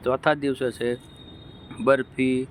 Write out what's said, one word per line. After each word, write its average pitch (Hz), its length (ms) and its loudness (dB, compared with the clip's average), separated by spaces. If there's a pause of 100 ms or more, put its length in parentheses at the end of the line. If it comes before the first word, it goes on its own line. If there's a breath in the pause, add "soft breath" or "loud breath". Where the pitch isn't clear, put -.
ચોથા 135 400 2
દિવસે 131 240 -2 (120)
છે 120 100 0 (960)
બરફી 131 640 2